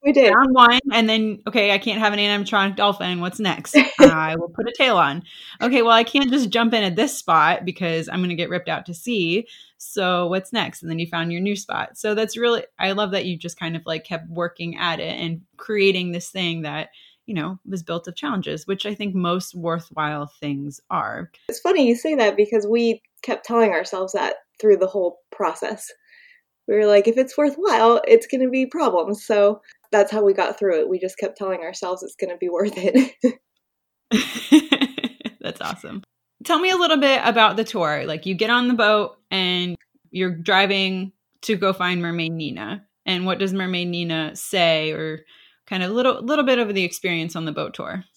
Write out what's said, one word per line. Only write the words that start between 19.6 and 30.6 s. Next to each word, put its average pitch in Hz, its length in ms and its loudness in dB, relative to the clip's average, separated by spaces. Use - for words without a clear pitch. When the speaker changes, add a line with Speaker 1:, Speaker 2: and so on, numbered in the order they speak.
Speaker 2:
things 143 480 -8
are. 147 420 -6
Speaker 1:
It's - 120 -8
funny 349 280 4
you 233 80 4
say 311 180 -2
that 214 220 2
because 208 300 2
we 226 360 0
kept - 220 -6
telling 226 280 4
ourselves 190 400 -4
that - 240 -2
through 202 180 6
the 185 80 2
whole 185 320 -2
process. - 580 -4
We 208 80 2
were 214 100 4
like, 208 220 6
"If 226 100 2
it's 262 180 0
worthwhile, 277 720 4
it's 226 220 6
gonna 262 200 0
be 262 180 0
problems." 208 600 -2
So 208 360 2
that's 202 220 4
how 214 100 0
we 196 100 6
got 190 280 -2